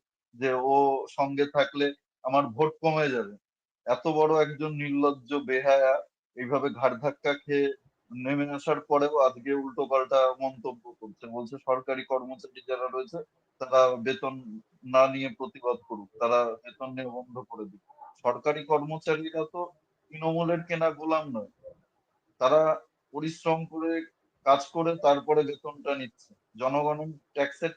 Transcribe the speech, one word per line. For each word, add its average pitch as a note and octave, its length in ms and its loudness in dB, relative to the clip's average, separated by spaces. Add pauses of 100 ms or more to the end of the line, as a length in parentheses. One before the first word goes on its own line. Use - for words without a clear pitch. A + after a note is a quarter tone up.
(340)
যে B2+ 200 0
ও C3+ 560 2
সঙ্গে C#3 360 -2
থাকলে C#3+ 480 0 (300)
আমার C#3 200 2
ভোট C#3 380 -2
কমে D#3 280 2
যাবে। G#2 280 -4 (480)
এত B2 220 0
বড় D#3 340 4
একজন D3 320 -2
নির্লজ্জ C#3+ 600 0
বেহায়া C3+ 680 4 (320)
এইভাবে B2+ 340 -2
ঘাড় A#2+ 280 0
ধাক্কা C#3+ 360 -2
খেয়ে C#3+ 400 -2 (400)
নেমে C#3+ 380 -4
আসার D3 300 -2
পরেও D3 360 2
আজকে C3 360 2
উল্টোপাল্টা C3 880 2
মন্তব্য B2+ 580 -8
করছে, G#2+ 280 -16
বলছে B2 380 -10
সরকারি C3 400 -2
কর্মচারী B2+ 640 -6
যারা B2+ 260 -4
রয়েছে C3 240 -8 (420)
তারা B2+ 360 4
বেতন B2+ 680 -6 (220)
না C3 240 6
নিয়ে C3+ 300 -4
প্রতিবাদ B2 400 -4 (120)
করুক, G#2 200 -12 (100)
তারা A#2+ 260 2
বেতন A#2 480 -10
নেওয়া B2+ 200 -8
বন্ধ B2+ 260 -12
করে A2 260 -12
দিক। F#2+ 160 -20 (420)
সরকারি C#3+ 400 -2
কর্মচারীরা D#3 880 -2
তো F3 180 -8 (380)
তৃণমূলের E3 540 -2
কেনা E3 280 0
গোলাম D#3 380 -2
নয়, A2 420 -12 (680)
তারা D#3 420 4 (300)
পরিশ্রম D#3+ 540 -4
করে D#3+ 360 -4 (420)
কাজ C3+ 220 4
করে E3+ 300 -2
তারপরে D3+ 480 4
বেতনটা C#3+ 520 -6
নিচ্ছে, - 380 -14 (240)
জনগণের D3 560 -2 (200)
ট্যাক্সের C#3+ 420 -2